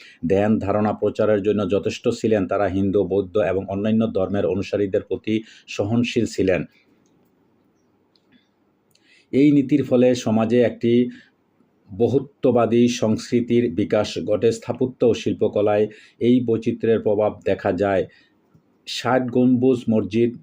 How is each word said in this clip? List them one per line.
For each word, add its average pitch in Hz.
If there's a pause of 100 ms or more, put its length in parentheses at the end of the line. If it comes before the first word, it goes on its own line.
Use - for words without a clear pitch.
(280)
ধ্যান 104
ধারণা 101
প্রচারের 104
জন্য 101
যথেষ্ট 101
ছিলেন, 110
তারা 98
হিন্দু, 95
বৌদ্ধ 92
এবং 95
অন্যান্য 107
ধর্মের 95
অনুসারীদের 98
প্রতি 107 (260)
সহনশীল 117
ছিলেন। 92 (2750)
এই 143
নীতির 139
ফলে 127
সমাজে 113
একটি 117 (880)
বহুত্ববাদী 120
সংস্কৃতির 120
বিকাশ 107
ঘটে। 104
স্থাপত্য 123
ও 110
শিল্পকলায় 104 (300)
এই 123
বৈচিত্র্যের 113
প্রভাব 104
দেখা 98
যায়। 95 (800)
ষাট 123
গম্বুজ 127
মসজিদ, 110